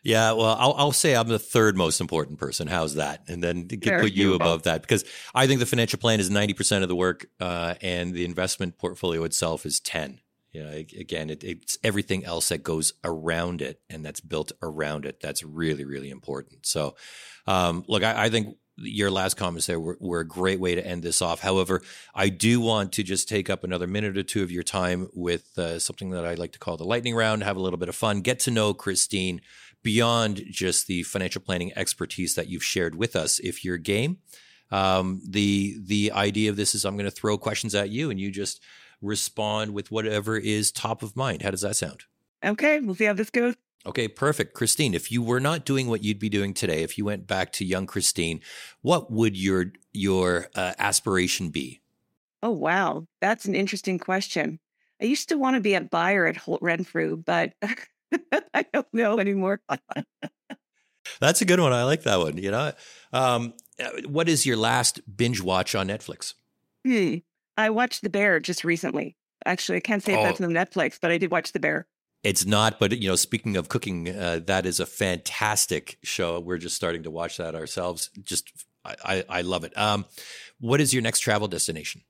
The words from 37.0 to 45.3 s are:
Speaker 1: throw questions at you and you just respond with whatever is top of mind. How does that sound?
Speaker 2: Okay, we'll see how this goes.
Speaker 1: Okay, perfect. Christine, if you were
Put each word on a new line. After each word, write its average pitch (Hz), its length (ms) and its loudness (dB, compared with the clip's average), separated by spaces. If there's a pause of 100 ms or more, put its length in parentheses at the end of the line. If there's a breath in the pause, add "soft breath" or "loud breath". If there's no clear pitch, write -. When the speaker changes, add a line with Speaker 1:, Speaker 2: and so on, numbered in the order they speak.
Speaker 1:
throw 104 280 -2
questions 107 360 -4
at 101 140 0
you 131 220 -4
and 95 100 -4
you 98 100 -4
just 98 320 -6 (380 loud breath)
respond 107 720 -2
with 101 180 -8
whatever 107 460 0
is 107 340 0
top - 320 -4
of 107 140 -10
mind. 135 240 -2
How 98 100 0
does 95 120 -4
that 101 140 -2
sound? - 280 -6 (400)
Speaker 2:
Okay, 294 360 2
we'll 202 140 -2
see 220 100 0
how 208 100 2
this 214 160 -4
goes. 240 240 0 (300)
Speaker 1:
Okay, 113 240 -2
perfect. - 460 0
Christine, 120 400 2
if - 180 -2
you 120 100 2
were 120 160 2